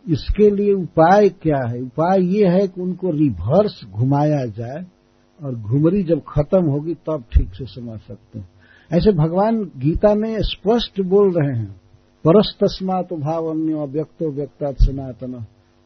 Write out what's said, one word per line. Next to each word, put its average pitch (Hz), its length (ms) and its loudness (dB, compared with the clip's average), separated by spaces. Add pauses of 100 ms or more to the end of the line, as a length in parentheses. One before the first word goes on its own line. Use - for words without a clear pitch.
इसके 196 420 2
लिए 202 220 0
उपाय 190 560 4
क्या 147 400 -2
है? 120 120 -6
उपाय 165 420 0
ये 190 260 2
है 185 200 2
कि 185 120 -12
उनको 180 300 -4
रिवर्स 147 800 0
घुमाया 139 560 0
जाए 120 400 -10 (560)
और 135 120 -8
घुमरी 143 480 0
जब 156 180 0
खत्म 160 500 0
होगी 151 240 -4
तब 156 300 -8 (100)
ठीक - 200 4
से 135 120 -12
समझ 117 340 -14
सकते - 380 -18
हैं। 98 100 -16 (440)
ऐसे 175 200 4
भगवान 196 520 2
गीता 165 500 2
में 220 260 -2
स्पष्ट 220 600 -2
बोल 196 320 2
रहे 143 260 0
हैं, 101 140 -8 (520)
"परस्तस्मात् 185 880 0
भावन्यो 160 680 -4
अव्यक्तो 151 520 -6
व्यक्तात् 139 520 -4
सनातन, 127 640 -4 (400)